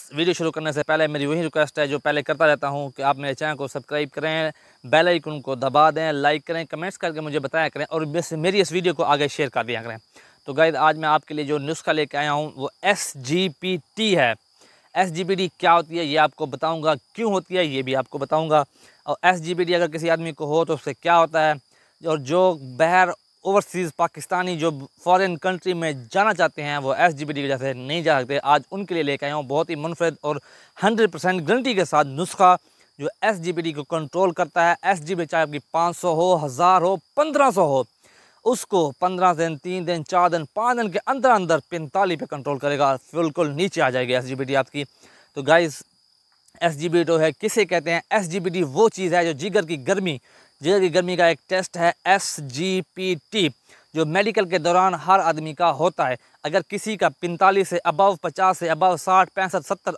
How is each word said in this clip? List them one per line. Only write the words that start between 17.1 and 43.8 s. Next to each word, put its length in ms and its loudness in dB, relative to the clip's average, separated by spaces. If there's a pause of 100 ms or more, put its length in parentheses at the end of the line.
क्यों 160 -2
होती 240 -4
है 120 2
ये 160 -4
भी 120 -4
आपको 240 -4
बताऊँगा, 440 2 (420)
और 200 -4
एस 160 4
जी 120 -6
पी 120 0
टी 80 -2
अगर 140 2
किसी 220 -4
आदमी 220 0
को 140 -8
हो 200 0
तो 80 -2
उससे 200 -8
क्या 220 0
होता 260 4
है, 120 4 (480)
और 200 -2
जो 200 0 (360)
बाहर 360 4 (320)
ओवरसीज़ 520 0
पाकिस्तानी 600 -2
जो 140 0 (320)
फॉरेन 340 2
कंट्री 360 -4
में 340 -4
जाना 260 2
चाहते 280 0
हैं 160 -4
वो 180 -2
एस 180 2
जी 120 -8
पी 80 -8
टी 80 -4
की 60 -4
वजह 100 0
से 180 -4
नहीं 280 -6
जा 160 4
सकते। 180 -2
आज 340 2
उनके 220 -6
लिए 100 0
लेके 220 -4
आया 100 -4
हूँ 100 -6
बहुत 240 -2
ही 80 -4
मुनफरद 460 -4
और 180 -4 (360)
हंड्रेड 340 2
परसेंट 300 -2
गारंटी 340 0
के 100 2
साथ 260 2
नुस्खा 440 4 (440)
जो 100 -4 (140)
एस 160 0
जी 140 -4
पी 80 -4
टी 120 -4
को 160 -8
कंट्रोल 440 -2
करता 320 0
है। 100 4 (100)
एस 160 0
जी 140 -6
पी 60 -4
टी 60 -4
चाहे 160 0
आपकी 160 -4 (140)
पाँच 220 0
सौ 180 -2
हो, 220 4
हज़ार 460 2
हो, 140 2 (220)
पन्द्रह 340 4
सौ 140 2
हो, 200 2 (600)
उसको 440 0 (120)
पन्द्रह 320 2
दिन, 240 -2
तीन 280 -6
दिन, 180 -2
चार 260 2
दिन, 160 -2 (100)
पाँच 220 0
दिन 140 -2
के 160 -2
अंदर 240 2
अंदर 300 2 (100)
पैंतालीस 480 -2
पे 80 -8
कंट्रोल 300 -6
करेगा, 360 2 (220)
बिल्कुल 380 0
नीचे 280 -2